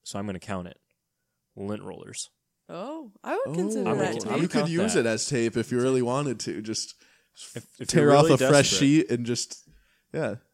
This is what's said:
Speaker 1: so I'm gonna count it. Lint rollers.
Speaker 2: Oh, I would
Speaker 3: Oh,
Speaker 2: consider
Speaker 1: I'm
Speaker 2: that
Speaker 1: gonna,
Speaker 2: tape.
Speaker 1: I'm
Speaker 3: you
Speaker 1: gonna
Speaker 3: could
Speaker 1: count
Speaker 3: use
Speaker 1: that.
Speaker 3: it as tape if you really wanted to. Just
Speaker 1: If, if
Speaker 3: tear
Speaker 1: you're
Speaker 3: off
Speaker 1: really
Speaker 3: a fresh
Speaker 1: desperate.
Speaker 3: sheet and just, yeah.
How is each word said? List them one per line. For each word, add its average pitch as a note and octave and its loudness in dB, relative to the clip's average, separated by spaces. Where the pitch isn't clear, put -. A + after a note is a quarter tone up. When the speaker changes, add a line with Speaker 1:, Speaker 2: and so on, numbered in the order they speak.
Speaker 1:
so - -10
I'm G2+ -8
gonna F#2+ -8
count F#2 -8
it. - -20
Lint G2+ -8
rollers. - -14
Speaker 2:
Oh, A#3+ -14
I C4 -6
would G#4+ -4
Speaker 3:
Oh, C#3+ -8
Speaker 2:
consider G3+ -2
Speaker 1:
I'm G#3+ -2
Speaker 2:
that - 0
Speaker 1:
gonna, - -4
Speaker 2:
tape. - -8
Speaker 1:
I'm D3 -2
Speaker 3:
you E3+ 0
Speaker 1:
gonna - -
Speaker 3:
could - -2
Speaker 1:
count - -2
Speaker 3:
use F#3+ 0
Speaker 1:
that. F3 4
Speaker 3:
it A#2 0
as A2 -2
tape A#2 0
if A2+ -2
you B2 0
really C3 2
wanted B2+ -2
to. F#2+ -6
Just G#2+ -8
Speaker 1:
If, A#2 -12
if B2 -8
Speaker 3:
tear D#3 4
Speaker 1:
you're C#3+ 8
Speaker 3:
off D3 8
Speaker 1:
really D3 8
Speaker 3:
a - 2
fresh C3+ 6
Speaker 1:
desperate. - 0
Speaker 3:
sheet D3 4
and A#2+ -2
just, - -6
yeah. B2 -4